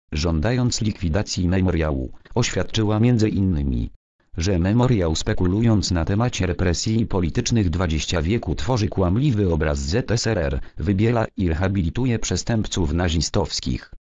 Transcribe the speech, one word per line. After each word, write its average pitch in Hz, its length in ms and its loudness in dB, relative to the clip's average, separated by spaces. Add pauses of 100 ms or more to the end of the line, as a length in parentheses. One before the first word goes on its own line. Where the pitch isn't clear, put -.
(120)
żądając 87 720 0
likwidacji 92 680 -2
memoriału, 82 640 0 (240)
oświadczyła 107 640 0
między 113 300 4
innymi, 71 640 0 (460)
że 87 220 0
memoriał 98 560 2
spekulując 104 760 2
na 82 140 2
temacie 107 400 0
represji 92 600 0
politycznych 95 640 0
dwadzieścia 82 520 0
wieku 90 340 -2
tworzy 123 320 0
kłamliwy 101 680 2
obraz 76 260 0
Z 82 320 -2
S 113 160 0
R 110 100 0
R, 69 220 -2 (180)
wybiela 110 480 2 (120)
i 92 120 0
rehabilituje 98 720 0
przestępców 95 760 -2
nazistowskich. 82 960 -2 (140)